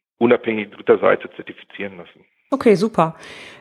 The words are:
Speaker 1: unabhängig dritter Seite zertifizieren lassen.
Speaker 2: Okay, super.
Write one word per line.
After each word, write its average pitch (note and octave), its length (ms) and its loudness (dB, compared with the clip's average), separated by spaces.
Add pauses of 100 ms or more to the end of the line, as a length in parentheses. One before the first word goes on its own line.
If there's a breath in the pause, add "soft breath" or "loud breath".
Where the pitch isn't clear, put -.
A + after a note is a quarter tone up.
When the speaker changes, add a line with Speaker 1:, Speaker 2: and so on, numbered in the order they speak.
(180)
Speaker 1:
unabhängig A2+ 520 0
dritter - 280 0
Seite G2 360 0
zertifizieren - 640 -16
lassen. - 280 -20 (280)
Speaker 2:
Okay, B3 240 2
super. E3+ 400 -2 (440 loud breath)